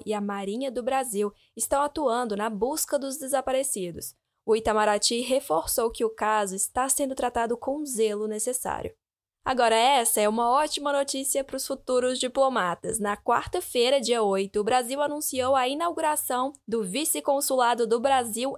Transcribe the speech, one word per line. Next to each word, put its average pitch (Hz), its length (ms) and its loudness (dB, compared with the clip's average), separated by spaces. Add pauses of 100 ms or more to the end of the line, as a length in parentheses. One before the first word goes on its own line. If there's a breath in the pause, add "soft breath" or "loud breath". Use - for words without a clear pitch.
e 208 80 -4
a 208 80 -2
Marinha 202 500 -4
do 240 120 -6
Brasil 233 500 -2 (240 soft breath)
estão 277 260 0
atuando 247 540 0
na 214 140 -2
busca 269 480 -2
dos 269 180 -6
desaparecidos. 262 960 -2 (300)
O 214 100 4
Itamaraty 214 680 2
reforçou 269 680 0
que 233 140 -4
o 220 60 2
caso 214 440 0
está 247 340 -2
sendo 262 260 0
tratado 240 420 -2
com 269 220 -4
o 302 80 -6
zelo 214 420 -2
necessário. - 680 -6 (500)
Agora, 240 320 4
essa 233 440 4
é 208 80 4
uma 233 220 2
ótima 294 420 0
notícia 277 520 -2
pros 269 220 -8
futuros 254 520 0
diplomatas. 247 800 0
Na 202 180 -2
quarta-feira, 254 840 2
dia 233 200 0
oito, 196 380 0
o 208 60 0
Brasil 247 360 0
anunciou 285 540 0
a 254 140 4
inauguração 302 840 -2 (140)
do 226 160 -2
vice-consulado 254 1040 0
do 233 140 2
Brasil 254 580 0